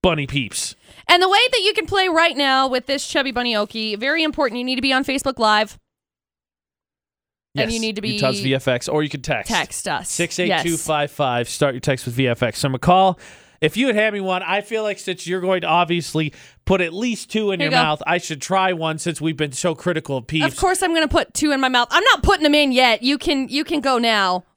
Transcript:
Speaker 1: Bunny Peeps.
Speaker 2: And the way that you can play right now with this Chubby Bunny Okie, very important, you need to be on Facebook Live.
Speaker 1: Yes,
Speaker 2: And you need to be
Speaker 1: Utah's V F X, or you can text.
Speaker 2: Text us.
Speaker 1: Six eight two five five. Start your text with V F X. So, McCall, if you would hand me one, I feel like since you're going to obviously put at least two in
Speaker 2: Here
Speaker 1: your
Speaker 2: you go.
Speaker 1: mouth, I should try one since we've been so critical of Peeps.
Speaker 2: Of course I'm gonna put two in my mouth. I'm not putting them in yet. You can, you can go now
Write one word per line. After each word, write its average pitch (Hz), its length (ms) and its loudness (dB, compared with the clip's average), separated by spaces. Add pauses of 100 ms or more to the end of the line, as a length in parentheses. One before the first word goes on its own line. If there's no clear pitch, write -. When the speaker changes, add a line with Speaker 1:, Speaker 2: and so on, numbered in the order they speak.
Speaker 1:
Bunny 156 240 2
Peeps. 127 480 -6 (320)
Speaker 2:
And 359 160 4
the 381 60 4
way 403 120 4 (120)
that 480 80 2
you 403 140 0
can 370 100 -2
play 381 240 0
right 330 280 2
now 269 300 2
with 254 200 -2
this 277 200 -4
Chubby 277 260 -2
Bunny 240 200 -2
Okie, 220 460 -4
very 285 240 -2
important, 294 360 -2
you 247 60 -6
need 254 120 -2
to 269 60 -4
be 269 120 0
on 269 100 0
Facebook 269 340 -4
Live. 214 400 0 (1800)
Speaker 1:
Yes, - 100 0
Speaker 2:
And 226 80 -2
you 226 80 -2
need 220 160 -4
to 214 60 -6
be 214 80 -6
Speaker 1:
Utah's 131 300 0
V 135 140 0
F 131 140 -2
X, 120 200 -2
or 151 140 0
you 151 60 -2
can 135 140 -8
text. 120 280 -4
Speaker 2:
Text 175 380 -2
us. 165 220 -4
Speaker 1:
Six - 280 -4
eight 175 240 0
two 165 140 -2
five 147 340 -2
five. 123 380 -2
Start 139 260 0
your 127 60 -8
text 135 260 -2
with 120 80 -6
V 127 140 0
F 120 140 0
X. 120 180 -2
So, 143 80 0
McCall, 180 500 4 (420)
if 156 160 0
you 254 100 0
would 240 80 2
hand 214 180 2
me 202 80 -6
one, 185 220 -2
I 185 180 -2
feel 220 220 -4
like 208 160 -4
since 180 280 -8
you're 180 140 -4
going 185 220 0
to 175 40 -6
obviously 160 680 0 (320)
put 190 160 4
at 165 100 -2
least 220 400 -4
two 214 180 0
in 190 80 -2
Speaker 2:
Here 160 120 0
Speaker 1:
your 175 80 4
Speaker 2:
you - 0 -
go. - 60 4
Speaker 1:
mouth, 151 220 -2
I 170 120 2
should 156 240 -8
try 185 320 0
one 160 240 -4
since 170 220 -6
we've 156 160 -2
been 147 160 -4
so 160 220 -2
critical 156 440 -4
of 113 80 -10
Peeps. 160 200 0
Speaker 2:
Of - 100 -2
course 370 260 0
I'm 349 120 0
gonna 320 140 2
put - 260 0
two 302 160 0
in 269 100 0
my 262 100 2
mouth. 240 200 2
I'm 339 140 4
not 453 180 6
putting 339 220 4
them 294 100 6
in 294 160 4
yet. 240 320 4
You 269 160 2
can, 277 300 -2
you 285 160 -4
can 320 160 -2
go 262 180 0
now 202 460 2 (120)